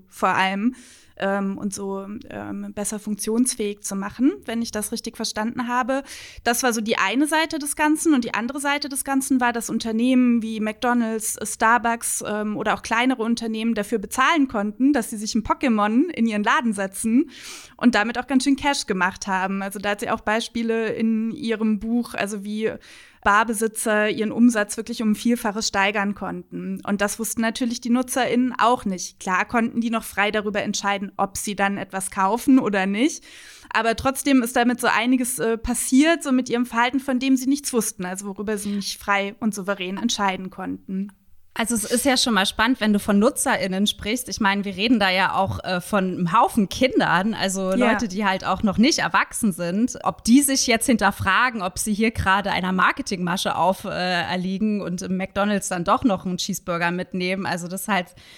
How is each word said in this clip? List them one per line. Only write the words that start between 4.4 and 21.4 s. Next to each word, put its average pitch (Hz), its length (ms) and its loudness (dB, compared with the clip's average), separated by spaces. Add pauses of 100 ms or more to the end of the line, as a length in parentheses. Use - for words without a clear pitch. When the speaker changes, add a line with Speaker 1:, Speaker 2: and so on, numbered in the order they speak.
Speaker 1:
wenn 233 180 -4
ich - 80 -8
das 214 200 -4
richtig 226 260 -8
verstanden 226 500 -6
habe. 254 340 -2 (420)
Das 233 200 0
war 247 100 2
so 233 80 -2
die 220 160 -2
eine 233 300 2
Seite 320 320 0
des 294 160 -6
Ganzen 302 400 2
und 247 80 2
die 226 100 -6
andere 240 260 -4
Seite 285 300 -2
des 269 140 -6
Ganzen 269 360 0
war, 240 140 2
dass 233 160 -4
Unternehmen 233 720 2
wie 220 180 -6
McDonald's, 220 840 -2
Starbucks, 233 840 2
ähm, 214 320 -2
oder 208 160 0
auch 208 80 -4
kleinere 240 400 0
Unternehmen 226 540 -2
dafür 208 240 -2
bezahlen 269 480 2
konnten, 220 460 2
dass 226 180 -2
sie 220 60 -8
sich 214 180 -4
ein 214 80 0
Pokémon 240 680 2
in 226 160 0
ihren 214 180 0
Laden 240 300 2
setzen 220 560 0 (480)
und - 160 4
damit 214 240 2
auch 247 80 -4
ganz 262 200 0
schön 277 100 4
Cash 285 320 0
gemacht 185 400 -2
haben. 190 340 -2
Also 196 160 -8
da 202 140 -2
hat 208 80 -2
sie - 100 -4
auch 226 120 -2
Beispiele 226 720 -2
in 226 360 0
ihrem 220 500 0